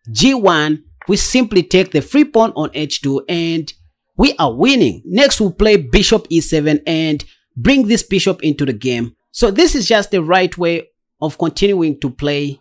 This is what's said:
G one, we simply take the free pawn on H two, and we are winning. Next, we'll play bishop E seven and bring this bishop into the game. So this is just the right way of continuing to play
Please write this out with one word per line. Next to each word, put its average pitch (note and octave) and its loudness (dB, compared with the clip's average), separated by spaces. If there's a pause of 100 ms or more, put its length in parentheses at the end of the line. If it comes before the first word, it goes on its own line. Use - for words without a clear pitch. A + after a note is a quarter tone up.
(120)
G G#3+ 2
one, D#3 0 (240)
we G3 2
simply G#3+ 0
take F#3 0
the - 0
free D4 2
pawn A3+ 0
on D3+ -4
H C#3+ -6
two, C3+ -2
and E3 -4 (440)
we A#3+ 2
are C#3+ 0
winning. F#3 2
Next, A3+ 2
we'll G3 0
play G#3+ 4
bishop F#3 0
E E3 0
seven D#3 0
and D#3+ -2 (320)
bring G#3+ 2
this A3 2
bishop F#3+ -2
into C#3+ -2
the C3 -4
game. A#2 -6 (140)
So A3+ 0
this D4 2
is A#3+ -4
just G#3+ 0
the F#3 0
right F3+ 0
way E3+ -2 (320)
of D3+ -6
continuing E3 -2
to C3+ -4
play C#3+ -6